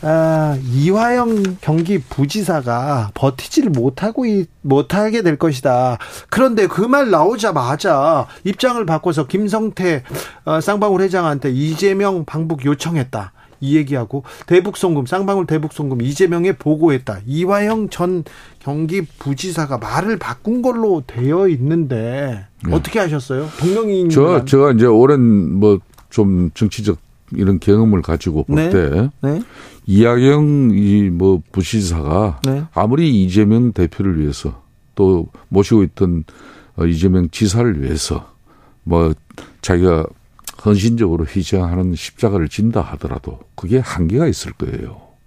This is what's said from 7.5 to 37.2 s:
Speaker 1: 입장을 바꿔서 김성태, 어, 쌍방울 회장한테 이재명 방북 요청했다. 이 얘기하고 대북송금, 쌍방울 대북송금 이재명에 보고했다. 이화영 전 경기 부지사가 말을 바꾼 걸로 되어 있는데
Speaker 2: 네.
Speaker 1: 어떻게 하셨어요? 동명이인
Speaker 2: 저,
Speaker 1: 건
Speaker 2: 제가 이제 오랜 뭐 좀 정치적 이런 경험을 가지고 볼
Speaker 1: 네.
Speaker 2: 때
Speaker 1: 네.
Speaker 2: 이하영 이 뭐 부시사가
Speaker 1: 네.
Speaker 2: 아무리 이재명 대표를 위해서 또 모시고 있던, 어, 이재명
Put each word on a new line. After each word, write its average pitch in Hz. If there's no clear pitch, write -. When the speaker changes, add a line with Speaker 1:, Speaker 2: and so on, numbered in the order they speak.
Speaker 1:
입장을 233
바꿔서 156
김성태, 190
어, 170
쌍방울 202
회장한테 165
이재명 175
방북 156
요청했다. 139
이 139
얘기하고 135
대북송금, 175
쌍방울 190
대북송금 147
이재명에 170
보고했다. 151
이화영 202
전 180
경기 160
부지사가 143
말을 165
바꾼 220
걸로 226
되어 151
있는데 131
Speaker 2:
네. 82
Speaker 1:
어떻게 -
하셨어요? 147
동명이인 190
Speaker 2:
저, 143
Speaker 1:
건 151
Speaker 2:
제가 139
이제 117
오랜 117
뭐 101
좀 92
정치적 104
이런 95
경험을 104
가지고 78
볼 -
Speaker 1:
네. 160
Speaker 2:
때 92
Speaker 1:
네. 147
Speaker 2:
이하영 127
이 101
뭐 90
부시사가 87
Speaker 1:
네. 139
Speaker 2:
아무리 117
이재명 107
대표를 90
위해서 -
또 92
모시고 101
있던, 87
어, 85
이재명 87